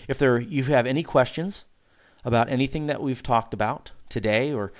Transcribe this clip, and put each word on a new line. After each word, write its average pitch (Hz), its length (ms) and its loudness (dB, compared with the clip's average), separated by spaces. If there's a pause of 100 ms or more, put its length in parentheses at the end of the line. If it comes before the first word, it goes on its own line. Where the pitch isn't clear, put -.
if 135 100 -4
there, 123 220 4
you 135 240 -4
have 127 220 4
any 135 160 0
questions 156 640 0 (580)
about 117 240 2
anything 135 380 -2
that 147 160 -4
we've 131 200 -4
talked 113 320 0
about 107 380 -4 (160)
today 113 440 0
or 101 280 -4